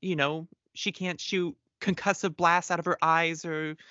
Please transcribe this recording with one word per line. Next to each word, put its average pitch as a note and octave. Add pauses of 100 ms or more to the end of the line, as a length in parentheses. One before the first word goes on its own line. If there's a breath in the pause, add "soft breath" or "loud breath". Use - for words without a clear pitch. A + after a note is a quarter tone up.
you F#3
know, D#3 (260)
she -
can't F3+
shoot F3+ (260)
concussive F#3+
blasts F3
out F3
of E3
her F3+
eyes E3
or, D#3 (140 loud breath)